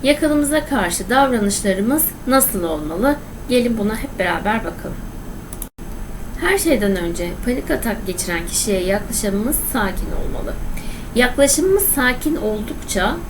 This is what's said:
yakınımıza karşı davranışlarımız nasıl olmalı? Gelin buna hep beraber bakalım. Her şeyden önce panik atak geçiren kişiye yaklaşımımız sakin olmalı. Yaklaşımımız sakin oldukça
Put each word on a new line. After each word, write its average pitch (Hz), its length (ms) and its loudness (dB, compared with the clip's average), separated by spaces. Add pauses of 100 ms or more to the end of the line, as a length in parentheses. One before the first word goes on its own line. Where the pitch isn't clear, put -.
yakınımıza 294 600 4
karşı 185 440 0
davranışlarımız 233 960 2 (220)
nasıl 254 360 4
olmalı? 160 520 0 (340)
Gelin 240 280 4
buna 208 180 2
hep - 240 -8
beraber 180 380 0
bakalım. - 380 -6 (1500)
Her 370 160 2
şeyden 208 380 2
önce 170 340 -2 (160)
panik 247 260 -2
atak - 360 -2
geçiren 175 400 -4
kişiye 190 360 0
yaklaşımımız 202 720 0 (180)
sakin 196 380 -2
olmalı. - 420 -2 (640)
Yaklaşımımız 277 680 4
sakin 254 520 2
oldukça 214 800 -2 (140)